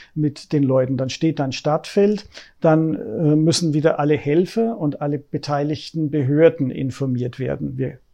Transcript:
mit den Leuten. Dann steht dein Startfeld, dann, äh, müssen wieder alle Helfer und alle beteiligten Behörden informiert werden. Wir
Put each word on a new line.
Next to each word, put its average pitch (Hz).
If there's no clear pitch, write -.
mit 151
den 143
Leuten. 131
Dann 131
steht 160
dein 131
Startfeld, 202
dann, 160
äh, 147
müssen 156
wieder 151
alle 147
Helfer 185
und 147
alle 143
beteiligten 147
Behörden 147
informiert 123
werden. 135
Wir 135